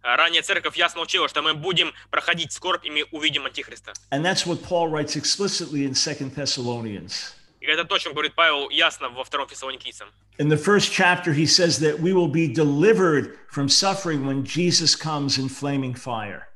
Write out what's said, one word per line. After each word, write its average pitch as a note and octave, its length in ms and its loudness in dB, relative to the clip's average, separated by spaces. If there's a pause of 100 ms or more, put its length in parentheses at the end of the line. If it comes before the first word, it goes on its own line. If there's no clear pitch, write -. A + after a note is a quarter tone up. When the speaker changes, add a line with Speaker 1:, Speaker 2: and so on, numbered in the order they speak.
Speaker 1:
А B2 140 2
ранняя E3 240 4
церковь E3 340 -2
ясно E3+ 260 0
учила, D#3+ 280 0
что D3+ 140 -2
мы D#3 100 2
будем E3 400 -2 (160)
проходить E3 420 -2
скорбь, F3+ 320 -6
и - 60 -10
мы D3 220 -2
увидим D3 340 -2
Антихриста. B2 480 -10 (180)
Speaker 2:
And C#3+ 140 -2
that's F#3 220 0
what E3 160 -4
Paul E3+ 260 0
writes D3+ 260 -4
explicitly D#3 720 -2
in C3 80 -4
Second C#3 400 -2
Thessalonians. A#2 1000 -6 (240)
Speaker 1:
И C3 80 -6
это D#3+ 180 2
то, G3 80 -4
о F#3 60 2
чём D#3 140 -6
говорит D3 200 -2
Павел D3+ 380 2
ясно D3+ 380 0
во B2+ 140 -8
втором C#3 240 -4
Фессалоникийцам. B2+ 600 -14 (320)
Speaker 2:
In D3 100 2
the D3+ 80 6
first F#3+ 340 2
chapter, F3 400 2
he D3+ 140 4
says E3+ 340 4
that D3+ 200 2
we F3 140 2
will F3 180 4
be E3 160 2
delivered D3+ 880 4 (140)
from C#3 180 0
suffering F3 560 0
when C3+ 180 -2
Jesus E3 520 2
comes C#3+ 420 -2
in C3+ 100 -2
flaming C3+ 460 -4
fire. G#2+ 640 -8